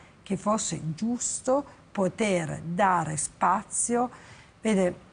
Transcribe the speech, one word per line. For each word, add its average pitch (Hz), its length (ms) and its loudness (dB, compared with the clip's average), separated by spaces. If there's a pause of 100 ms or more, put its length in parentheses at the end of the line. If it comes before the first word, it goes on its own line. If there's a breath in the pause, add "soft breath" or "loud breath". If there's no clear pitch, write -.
(240 loud breath)
che 190 140 -4
fosse 208 440 -2 (140)
giusto 247 720 -2 (260 loud breath)
poter 180 760 -2
dare 170 520 2
spazio, 233 920 0 (520 loud breath)
vede, 185 340 2 (180)